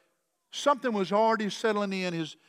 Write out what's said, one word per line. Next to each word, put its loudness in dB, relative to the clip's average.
something 0
was 0
already 2
settling 0
in. -2
His, -6